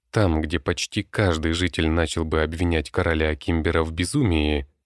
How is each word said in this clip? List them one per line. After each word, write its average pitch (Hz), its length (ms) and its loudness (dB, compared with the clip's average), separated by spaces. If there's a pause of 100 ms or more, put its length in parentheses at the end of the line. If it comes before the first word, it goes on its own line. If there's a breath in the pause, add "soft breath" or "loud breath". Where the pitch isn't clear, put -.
(120)
Там, 85 280 2
где 78 200 -2
почти - 420 -4
каждый 82 520 0
житель 85 340 0
начал 82 360 0
бы 78 180 0
обвинять 82 500 0
короля 80 420 0
Кимбера 82 480 0
в 80 80 -4
безумии, 80 800 0 (180)